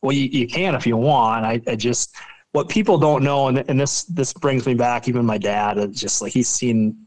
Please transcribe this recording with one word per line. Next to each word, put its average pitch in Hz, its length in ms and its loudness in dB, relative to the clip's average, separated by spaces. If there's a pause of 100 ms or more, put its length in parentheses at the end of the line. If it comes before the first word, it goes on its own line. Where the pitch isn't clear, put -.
"Well, 139 100 0
you, 139 120 0
you 127 220 -2
can 170 280 -2
if - 120 -2
you 113 120 2
want." 117 480 2
I, 113 200 -2
I 120 80 -2
just, 117 400 -4 (380)
what - 160 -2
people 202 300 2
don't 147 260 4
know, 139 240 2
and, 131 100 2 (120)
and 131 100 2
this, - 240 -2
this 139 300 -4
brings 131 320 0
me 131 80 2
back, 120 340 0
even 120 160 0
my 107 140 2
dad, 104 400 0
it's 101 200 -4
just - 220 -4
like, - 140 -8
he's 123 160 2
seen 110 560 0